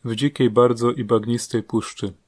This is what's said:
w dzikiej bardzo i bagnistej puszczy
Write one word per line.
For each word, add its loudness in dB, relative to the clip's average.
w -4
dzikiej 0
bardzo 4
i -6
bagnistej -2
puszczy -6